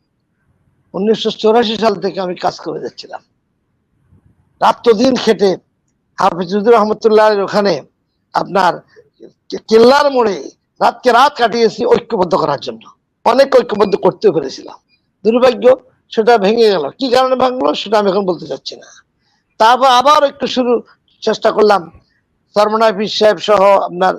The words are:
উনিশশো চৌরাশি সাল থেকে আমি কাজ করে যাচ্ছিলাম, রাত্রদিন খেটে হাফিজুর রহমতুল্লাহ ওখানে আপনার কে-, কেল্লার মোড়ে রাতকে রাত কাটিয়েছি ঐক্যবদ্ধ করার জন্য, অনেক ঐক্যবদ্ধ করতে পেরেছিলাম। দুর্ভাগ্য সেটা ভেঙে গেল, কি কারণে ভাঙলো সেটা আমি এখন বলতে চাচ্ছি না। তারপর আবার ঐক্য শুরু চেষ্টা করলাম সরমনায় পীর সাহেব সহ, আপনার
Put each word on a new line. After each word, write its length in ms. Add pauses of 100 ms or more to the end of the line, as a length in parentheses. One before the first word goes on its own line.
(920)
উনিশশো 380
চৌরাশি 440
সাল 200
থেকে 260
আমি 140
কাজ 240
করে 220
যাচ্ছিলাম, 400 (1400)
রাত্রদিন 540
খেটে 420 (600)
হাফিজুর 540
রহমতুল্লাহ 540 (120)
ওখানে 420 (520)
আপনার 400 (760)
কে-, 180
কেল্লার 440
মোড়ে 380 (320)
রাতকে 300
রাত 260
কাটিয়েছি 480
ঐক্যবদ্ধ 500
করার 240
জন্য, 200 (460)
অনেক 300
ঐক্যবদ্ধ 400
করতে 360
পেরেছিলাম। 460 (460)
দুর্ভাগ্য 520 (340)
সেটা 280
ভেঙে 320
গেল, 200
কি 200
কারণে 260
ভাঙলো 380
সেটা 260
আমি 100
এখন 160
বলতে 220
চাচ্ছি 280
না। 120 (720)
তারপর 280
আবার 380
ঐক্য 240
শুরু 340 (400)
চেষ্টা 300
করলাম 400 (640)
সরমনায় 420
পীর 100
সাহেব 300
সহ, 240 (180)
আপনার 400